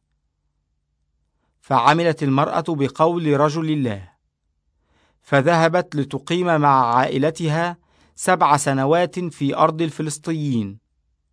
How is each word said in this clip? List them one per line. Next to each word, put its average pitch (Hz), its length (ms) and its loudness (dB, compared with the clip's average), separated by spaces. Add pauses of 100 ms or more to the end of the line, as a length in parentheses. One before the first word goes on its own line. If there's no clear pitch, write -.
(1600)
فعملت 147 640 2
المرأة 147 440 0
بقول 156 720 0
رجل 156 320 0
الله، 113 400 -6 (1120)
فذهبت 165 720 0
لتقيم 160 680 -2
مع 131 340 2
عائلتها 156 840 -2 (380)
سبع 165 420 2
سنوات 147 640 0
في 147 360 -4
أرض 156 260 0
الفلسطيين. 147 960 -6 (540)